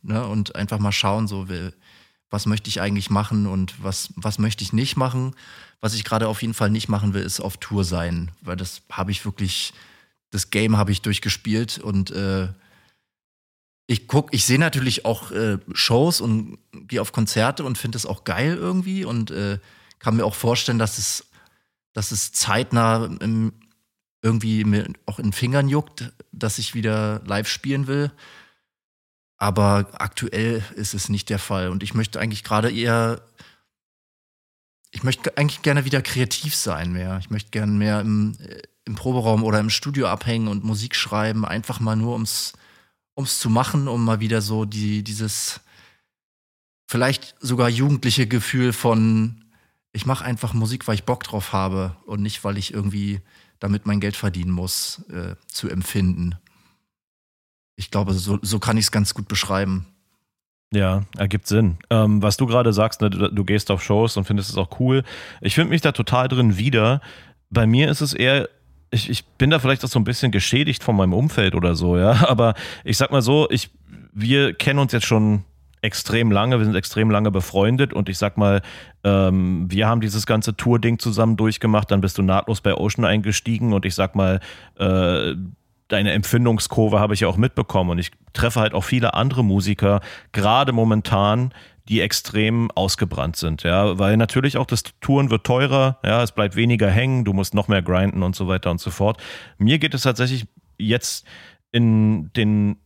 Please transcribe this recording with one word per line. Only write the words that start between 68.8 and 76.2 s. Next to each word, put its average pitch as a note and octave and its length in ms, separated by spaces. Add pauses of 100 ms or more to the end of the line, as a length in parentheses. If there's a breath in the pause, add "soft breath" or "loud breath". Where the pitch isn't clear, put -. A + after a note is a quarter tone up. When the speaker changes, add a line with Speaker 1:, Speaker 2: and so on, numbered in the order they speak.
Speaker 2:
ich, A2 180
ich A#2 160
bin - 240
da D#3+ 100
vielleicht C3 260
auch B2 40
so B2 100
ein A2 40
bisschen A#2+ 280
geschädigt B2 520
von A2+ 120
meinem F#2 180
Umfeld G#2 420
oder F2 200
so, F2 220
ja. F#2+ 140
<laughs> - 160
Aber A#2 280 (280 loud breath)
ich - 140
sag C3+ 140
mal C#3 100
so, C#3+ 280
ich, - 200 (420)
wir A#2 420
kennen C#3+ 260
uns C3+ 120
jetzt A#2 140
schon G#2+ 400 (360)
extrem A2 500